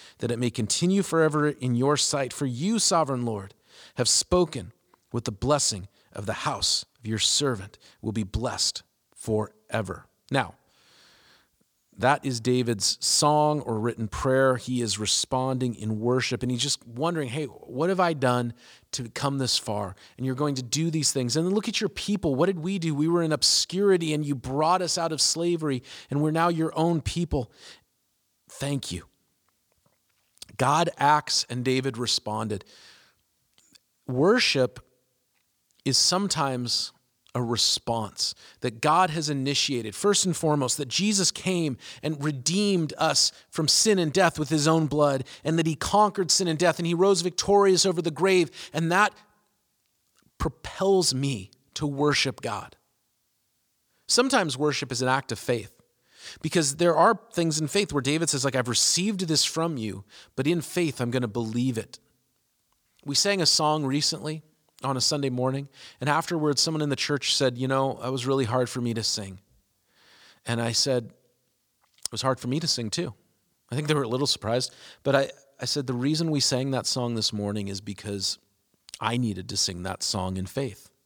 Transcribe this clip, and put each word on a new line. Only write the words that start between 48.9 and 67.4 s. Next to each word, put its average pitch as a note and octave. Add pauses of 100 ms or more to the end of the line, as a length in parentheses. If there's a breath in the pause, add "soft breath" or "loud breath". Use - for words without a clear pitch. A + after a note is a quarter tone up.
that G3 (1300)
propels F#3+
me C3 (240)
to D#3
worship C#3
God. G#2+ (1300)
Sometimes A#3
worship C#3
is B2
an B2+
act C3
of A2
faith, A2+ (600 loud breath)
because D3+
there E3+
are F#3 (100)
things D#3+
in D#3
faith G3+
where C#3+
David D3+
says, C3+
like, C3+
"I've B2
received F#3
this D#3
from D#3+
you, G2+ (320 loud breath)
but C3
in E3+
faith D#3+
I'm A#2+
gonna B2
believe A#2
it." - (1080)
We C#3+
sang G3
a E3
song D3+
recently D3 (400)
on C3+
a B2+
Sunday C#3+
morning, C3 (320 loud breath)
and C3
afterwards D3+
someone D#3+
in D3
the C#3
church -
said, B2+